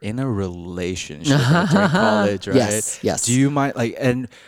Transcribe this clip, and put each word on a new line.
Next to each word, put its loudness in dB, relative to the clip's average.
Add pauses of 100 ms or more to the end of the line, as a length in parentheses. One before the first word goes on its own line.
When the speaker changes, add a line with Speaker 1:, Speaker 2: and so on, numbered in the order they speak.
Speaker 1:
in -6
a -4
relationship, -2
right, 2
Speaker 2:
<laughs> 0
Speaker 1:
during 4
college, 0
right? 0
Speaker 2:
Yes, 0
yes. -2
Speaker 1:
Do 0
you 4
mind, -2
like, -4
and 0 (200)